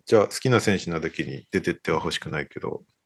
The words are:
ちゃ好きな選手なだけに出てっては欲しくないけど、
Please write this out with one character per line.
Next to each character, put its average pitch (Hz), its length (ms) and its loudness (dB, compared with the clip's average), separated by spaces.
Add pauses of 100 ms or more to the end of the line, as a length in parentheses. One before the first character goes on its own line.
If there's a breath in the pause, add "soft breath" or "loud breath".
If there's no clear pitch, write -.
ち 117 100 6
ゃ 104 120 6
好 - 0 -
き - 240 -2
な 117 80 6
選 95 180 2
手 87 140 -6
な 82 80 -2
だ 80 100 -4
け - 140 -6
に - 260 -10
出 92 120 -2
て 85 100 -2
っ - 40 0
て - 160 -4
は 80 60 2
欲 78 140 -4
し - 80 -4
く - 100 -12
な 76 120 -4
い - 60 -8
け - 120 -18
ど、 - 240 -8 (220)